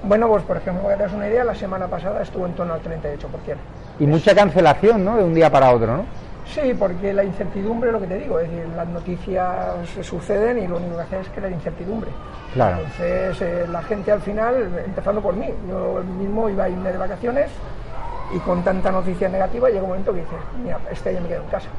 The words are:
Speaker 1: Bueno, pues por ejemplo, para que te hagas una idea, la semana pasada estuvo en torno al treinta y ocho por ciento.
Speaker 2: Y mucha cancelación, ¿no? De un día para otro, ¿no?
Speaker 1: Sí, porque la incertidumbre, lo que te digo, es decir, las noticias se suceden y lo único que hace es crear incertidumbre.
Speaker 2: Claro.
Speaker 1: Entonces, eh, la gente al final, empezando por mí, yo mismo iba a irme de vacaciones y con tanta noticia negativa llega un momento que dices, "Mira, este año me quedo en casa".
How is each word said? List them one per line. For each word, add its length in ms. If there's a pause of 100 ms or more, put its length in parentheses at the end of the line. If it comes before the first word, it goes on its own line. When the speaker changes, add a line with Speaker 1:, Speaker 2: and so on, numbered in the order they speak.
Speaker 1:
Bueno, 240
pues 160
por 140
ejemplo, 260
para 100
que 60
te 60
hagas 100
una 120
idea, 160
la 120
semana 320
pasada 340
estuvo 240
en 80
torno 220
al 40
treinta 300
y 60
ocho 120
por 140
ciento. 220 (360)
Speaker 2:
Y 60
mucha 300
cancelación, 680
¿no? 140
De 60
un 100
día 180
para 200
otro, 260
¿no? 80 (400)
Speaker 1:
Sí, 320
porque 340
la 120
incertidumbre, 680
lo 80
que 60
te 140
digo, 200
es 80
decir, 280
las 120
noticias 640 (460)
se 80
suceden 560
y 80
lo 100
único 200
que 40
hace 200
es 80
crear 220
incertidumbre. 600 (420)
Speaker 2:
Claro. 240
Speaker 1:
Entonces, 640
eh, 300
la 100
gente 300
al 100
final, 480 (160)
empezando 360
por 140
mí, 160 (160)
yo 360 (160)
mismo 300
iba 160
a 40
irme 220
de 80
vacaciones 500 (840)
y 60
con 260
tanta 280
noticia 360
negativa 420
llega 120
un 80
momento 240
que 60
dices, 180 (240)
"Mira, 160 (140)
este 180
año 120
me 80
quedo 120
en 80
casa". 300